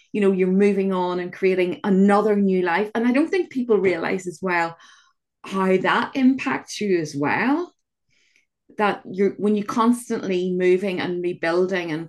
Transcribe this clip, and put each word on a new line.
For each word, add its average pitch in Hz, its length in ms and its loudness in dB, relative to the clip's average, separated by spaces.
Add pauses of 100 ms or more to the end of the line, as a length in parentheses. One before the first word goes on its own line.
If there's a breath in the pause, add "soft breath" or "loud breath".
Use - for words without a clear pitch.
(120)
you 208 80 -2
know, 196 120 4
you're 185 160 0
moving 196 440 2
on 180 280 -2
and 180 120 -8
creating 185 520 0
another 202 520 4
new 190 260 2
life. 180 320 -2
And 226 120 0
I 247 60 2
don't 302 160 2
think 359 220 -2
people 240 280 0
realize 180 480 -2
as 170 140 -10
well 170 360 -2 (680 soft breath)
how 190 320 0
that 185 400 -2
impacts 262 640 0
you 196 180 0
as 151 160 -6
well, 190 600 -2 (1000)
that 208 340 -2
you're, 190 220 0
when 208 220 0
you're 208 120 -2
constantly 220 840 0
moving 180 480 0
and 175 220 -4
rebuilding 175 720 -2
and 160 160 -6